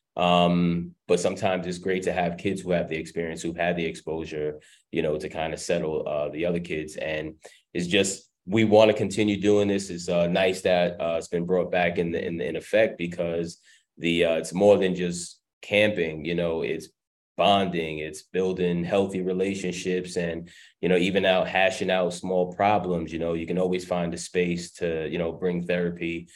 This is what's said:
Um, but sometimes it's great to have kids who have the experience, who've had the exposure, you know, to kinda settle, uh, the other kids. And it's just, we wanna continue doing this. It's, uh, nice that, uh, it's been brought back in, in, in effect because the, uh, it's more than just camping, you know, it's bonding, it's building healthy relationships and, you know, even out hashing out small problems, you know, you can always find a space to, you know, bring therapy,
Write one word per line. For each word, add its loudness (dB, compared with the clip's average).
Um, 4
but 4
sometimes -2
it's -6
great -2
to 0
have -2
kids -4
who -2
have 0
the -6
experience, -6
who've -6
had 0
the -2
exposure, -6
you 0
know, 0
to -8
kinda -4
settle, -2
uh, -2
the -4
other 0
kids. -8
And -6
it's -2
just, 0
we 4
wanna 8
continue 0
doing 4
this. -2
It's, -8
uh, 2
nice 2
that, 2
uh, -2
it's -8
been -2
brought 0
back 2
in, 0
in, -4
in -4
effect 2
because -4
the, 2
uh, 2
it's -4
more 6
than 2
just -6
camping, 0
you -2
know, -2
it's -6
bonding, 2
it's -10
building -2
healthy 0
relationships -4
and, -4
you 0
know, 6
even 2
out 4
hashing 2
out 0
small -2
problems, 0
you -6
know, -2
you -6
can -2
always 0
find -2
a -8
space -2
to, -4
you -4
know, -2
bring -4
therapy, -4